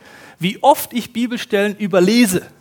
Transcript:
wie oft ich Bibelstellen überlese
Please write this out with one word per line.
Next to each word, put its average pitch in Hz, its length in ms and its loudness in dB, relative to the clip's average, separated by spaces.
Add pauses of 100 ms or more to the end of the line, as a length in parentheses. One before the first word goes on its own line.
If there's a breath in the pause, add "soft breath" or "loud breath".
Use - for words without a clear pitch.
(380 loud breath)
wie 180 240 -4
oft - 300 2
ich 233 220 -6
Bibelstellen 214 640 -2
überlese 196 640 2 (180)